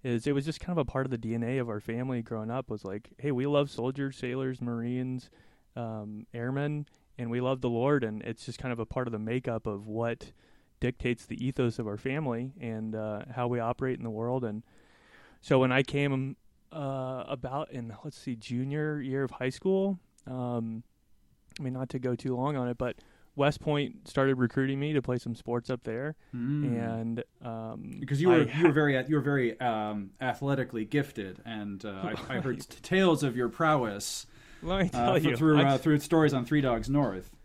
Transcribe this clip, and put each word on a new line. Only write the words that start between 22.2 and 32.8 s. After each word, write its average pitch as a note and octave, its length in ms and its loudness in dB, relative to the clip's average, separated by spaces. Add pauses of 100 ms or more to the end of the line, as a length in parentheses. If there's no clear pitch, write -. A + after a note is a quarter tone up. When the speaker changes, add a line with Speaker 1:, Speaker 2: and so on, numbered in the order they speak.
Speaker 1:
long C#3 200 0
on B2 140 -2
it, A#2+ 80 -4
but B2 180 -2 (400)
West C#3 260 2
Point D3 460 -2
started C3+ 280 4
recruiting C3 440 2
me D3 140 -2
to C#3 80 4
play B2+ 160 -2
some A#2+ 180 -4
sports A#2+ 340 -4
up B2+ 140 -4
there, C3 320 -6 (200)
Speaker 2:
Mm. C3+ 420 0
Speaker 1:
and, A2+ 460 -2 (180)
um, A2+ 580 -8
Speaker 2:
Because C#3 220 -2
you F3 60 6
were, F3+ 80 10
Speaker 1:
I - 40 8
Speaker 2:
you D3 240 2
were E3+ 60 8
Speaker 1:
ha- - 40 6
Speaker 2:
very, C#3 340 4
you D3+ 80 2
were C#3+ 60 4
very, C3 400 2
um, G#2+ 580 -2
athletically C3 680 -2
gifted, G#2+ 600 -2
and, G#2 400 -8
uh, G2 280 -6 (160)
I, C3 80 -4
I - 20 0
Speaker 1:
<laughs> - 20 -2
Speaker 2:
heard - 40 -4 (120)
Speaker 1:
Right. - 120 -12
Speaker 2:
t-, - 120 -18